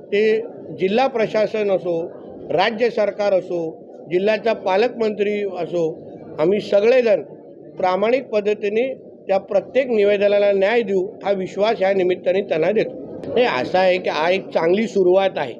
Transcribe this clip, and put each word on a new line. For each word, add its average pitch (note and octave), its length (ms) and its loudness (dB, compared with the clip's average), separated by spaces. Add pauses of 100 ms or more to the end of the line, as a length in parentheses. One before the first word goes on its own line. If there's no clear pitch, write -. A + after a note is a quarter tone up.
ते G#3+ 380 2 (380)
जिल्हा G#3 280 2
प्रशासन G#3+ 640 0
असो, F3+ 360 -2 (420)
राज्य G#3+ 400 2
सरकार G3+ 440 0
असो, F3 540 -4 (240)
जिल्ह्याचा G#3+ 420 0
पालकमंत्री G#3 920 0 (160)
असो, E3 520 -4 (280)
आम्ही F#3 220 2
सगळेजण G#3+ 600 4 (560)
प्रामाणिक G3+ 460 0
पद्धतीने G#3+ 680 -2 (340)
त्या F#3+ 100 2
प्रत्येक G#3 500 0
निवेदनाला G3+ 640 4
न्याय G3+ 300 2
देऊ, G3 260 0 (180)
हा F#3+ 60 0
विश्वास G3 500 0
या F#3+ 120 2
निमित्ताने F3+ 480 0
त्यांना F3+ 300 0
देतो. G#3 300 -2 (360)
हे A#3+ 60 4
असं E3 360 0
आहे F#3 180 4
की F#3 120 -4
हा E3 200 0
एक F#3+ 200 0
चांगली F#3+ 380 2
सुरुवात F#3+ 500 4
आहे. C3+ 220 -4